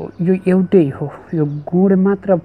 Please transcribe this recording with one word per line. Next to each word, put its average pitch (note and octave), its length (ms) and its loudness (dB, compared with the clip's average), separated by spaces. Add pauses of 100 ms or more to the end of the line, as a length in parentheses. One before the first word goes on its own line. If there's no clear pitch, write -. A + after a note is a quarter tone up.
(220)
यो F3 120 2 (140)
एउटै F#3 420 2
हो, C#3 220 -10 (220)
यो D#3 120 0
गुण F3 500 0
मात्र G3 500 0